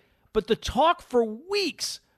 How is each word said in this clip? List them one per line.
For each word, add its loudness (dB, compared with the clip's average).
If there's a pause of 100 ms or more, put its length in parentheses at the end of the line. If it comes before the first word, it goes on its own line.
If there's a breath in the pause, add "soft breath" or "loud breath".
(340 soft breath)
but -2
the 2
talk 0
for 0
weeks -6 (180)